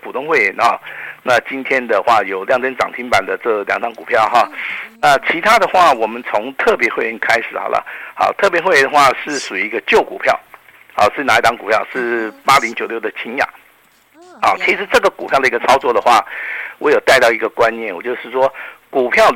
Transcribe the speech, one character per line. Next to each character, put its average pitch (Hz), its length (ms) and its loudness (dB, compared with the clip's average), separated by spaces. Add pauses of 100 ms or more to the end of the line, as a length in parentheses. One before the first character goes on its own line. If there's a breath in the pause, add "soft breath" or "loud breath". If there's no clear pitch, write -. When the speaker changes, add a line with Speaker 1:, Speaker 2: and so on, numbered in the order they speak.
Speaker 1:
普 104 100 -14
通 131 160 -8
会 160 120 0
员 98 200 0
啊。 113 180 2 (460 loud breath)
那 123 180 2
今 135 220 -8
天 131 220 -2
的 107 160 0
话 110 220 4
有 95 200 -6
亮 123 160 0
灯 127 160 -4
涨 92 160 -2
停 123 180 -10
板 98 160 2
的 95 120 -4
这 107 260 -2
两 98 160 -4
档 113 140 -6
股 - 100 -18
票 110 240 2
哈。 113 240 2
Speaker 2:
嗯。 - 500 -12
Speaker 1:
那 143 180 6
其 160 200 -4
他 220 180 4
的 196 80 2
话， 170 280 4
我 113 120 -2
们 117 180 -4
从 117 320 -4
特 214 200 0
别 117 160 0
会 120 140 -4
员 113 140 -6
开 113 220 0
始 - 160 -8
好 98 120 -6
了。 - 120 0 (320 loud breath)
好， 98 200 0
特 202 160 2
别 175 120 -2
会 180 140 2
员 139 80 6
的 151 60 0
话 143 200 6 (140)
是 147 160 -6
属 - 160 -10
于 95 100 -4
一 104 40 -6
个 110 180 -4
旧 113 160 4
股 - 140 -12
票。 - 200 0 (560)
好， 104 220 4
是 143 80 -4
哪 117 140 4
一 120 40 2
档 117 140 4
股 98 120 -14
票？ 104 260 0
是 117 360 -2 (140)
八 135 140 4
零 117 180 -4
九 110 100 -6
六 113 140 -6
的 107 120 -6
秦 120 260 -12
雅。 123 100 -2 (680)
Speaker 2:
嗯。 320 60 -20 (200)
Speaker 1:
好， 95 160 2
其 - 180 -2
实 190 160 -6
这 254 80 4
个 190 100 2
股 143 160 -12
票 139 140 0
的 127 80 2
一 117 40 -2
个 117 80 0
操 120 180 4
作 127 160 0
的 104 80 0
话， 117 200 4 (580 loud breath)
我 151 120 0
有 117 100 4
带 143 160 4
到 120 140 4
一 113 60 -2
个 110 100 -2
观 113 260 0
念， 110 220 -8
我 87 60 -12
就 120 160 -4
是 123 120 -14
说， 131 240 0 (360 loud breath)
股 131 200 0
票 214 260 4